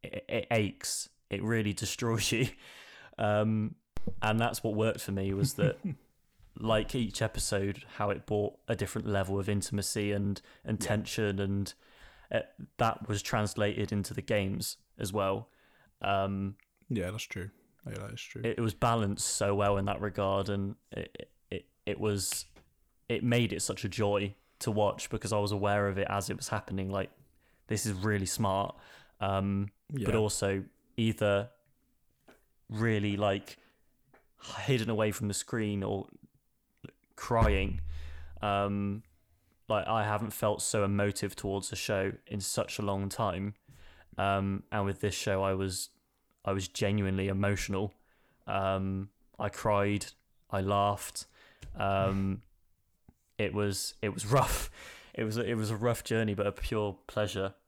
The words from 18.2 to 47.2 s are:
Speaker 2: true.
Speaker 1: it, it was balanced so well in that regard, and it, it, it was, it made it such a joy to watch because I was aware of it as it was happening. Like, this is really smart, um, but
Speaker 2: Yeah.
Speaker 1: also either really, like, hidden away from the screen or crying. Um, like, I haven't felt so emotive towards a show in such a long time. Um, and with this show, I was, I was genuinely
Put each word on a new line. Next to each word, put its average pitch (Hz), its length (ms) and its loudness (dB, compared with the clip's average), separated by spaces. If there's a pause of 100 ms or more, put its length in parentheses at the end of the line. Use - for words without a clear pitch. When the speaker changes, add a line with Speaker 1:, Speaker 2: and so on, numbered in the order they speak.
Speaker 2:
true. - 220 -12
Speaker 1:
it, 117 140 0
it 117 40 -2
was 110 120 0
balanced 117 540 0
so 101 260 0
well 101 240 4
in 98 80 0
that 101 160 -2
regard, 98 480 0
and 98 260 -2 (160)
it, - 380 -10 (220)
it, 92 140 -8 (200)
it 104 140 -4
was, 101 460 -2 (640)
it - 160 -2
made 120 300 4
it - 80 -4
such - 240 -4
a 98 40 -2
joy 101 440 2 (260)
to 117 120 -2
watch 104 380 0
because 107 240 -4
I 104 60 4
was 101 120 0
aware 101 360 2
of 95 100 0
it 98 120 0
as 98 200 -2
it 95 80 -4
was - 120 -8
happening. 95 400 -4
Like, 98 220 -4 (560)
this 107 180 -2
is 104 80 0
really 98 320 0
smart, 98 500 0 (440)
um, 98 500 2 (200)
but 113 240 0
Speaker 2:
Yeah. - 60 2
Speaker 1:
also 98 440 2 (340)
either 107 520 2 (1200)
really, 107 480 2
like, 101 400 0 (1080)
hidden 117 240 2
away 107 220 4
from 104 160 -2
the 98 60 0
screen 104 500 -2
or 101 240 -2 (1080)
crying. 98 640 2 (600)
Um, 101 600 0 (640)
like, 104 200 0
I 110 160 0
haven't 107 280 -2
felt - 300 0
so 107 220 2
emotive 101 520 0
towards 98 360 -4
a 104 40 -8
show 98 380 0 (140)
in 104 140 -6
such - 380 -4
a - 20 -4
long 98 280 0
time. 101 440 -2 (640)
Um, 98 540 2
and 104 140 0
with 98 160 -2
this 101 140 0
show, 98 280 0
I 98 100 2
was, 95 360 -2 (540)
I 101 100 0
was 95 140 -2
genuinely 98 600 0